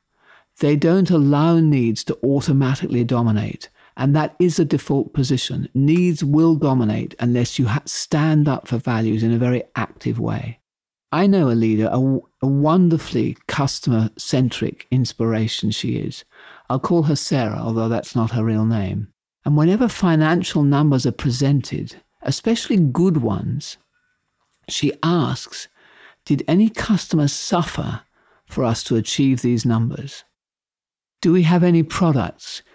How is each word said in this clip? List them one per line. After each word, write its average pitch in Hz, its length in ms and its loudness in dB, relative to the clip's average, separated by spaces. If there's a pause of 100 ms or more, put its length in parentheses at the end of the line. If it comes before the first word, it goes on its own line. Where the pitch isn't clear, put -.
(600)
They 147 160 2
don't 165 340 2
allow 156 480 4
needs 135 460 2
to - 180 -4
automatically 135 800 0
dominate. 117 640 -2 (260)
And 139 180 2
that 151 240 -2
is 180 200 2
a 170 60 4
default 139 500 -2
position. 127 600 -2
Needs 160 480 2
will 160 320 4
dominate 127 640 0
unless 120 400 0
you 127 80 2
ha-, 113 200 -2
stand 151 600 0
up - 220 -2
for 123 80 -2
values 113 460 -2
in 117 100 2
a 117 60 2
very 123 240 0 (120)
active 117 460 -6
way. 110 400 -6 (500)
I 170 160 0
know 185 240 4
a - 20 2
leader, 113 340 2
a - 60 -2
w-, 131 300 0 (200)
a 131 40 0
wonderfully 151 920 2 (100)
customer-centric - 1400 -2
inspiration 113 800 -2
she 120 260 -4
is. - 280 -8 (440)
I'll 127 100 -2
call 165 260 0
her 147 120 0
Sarah, 110 420 -2
although 113 300 -2
that's - 260 -4
not 113 180 -2
her 113 120 0
real 110 220 0
name. 104 420 -2 (380)
And 147 100 2
whenever 196 320 2
financial 165 760 0
numbers 143 440 2
are 120 60 0
presented, 139 880 -2 (200)
especially - 540 -2
good 165 420 2
ones, 117 580 -4 (920)
she - 240 -2 (100)
asks, 147 680 -2 (560)
"Did - 240 0
any 202 200 4
customers 165 640 0
suffer - 680 -4 (420)
for - 200 -4
us 113 200 -2
to 123 120 -2
achieve 135 440 0
these 120 240 0
numbers? 117 600 -2 (1000)
Do 170 100 4
we 180 120 4
have 170 180 4
any 170 220 4
products 139 800 -2 (120)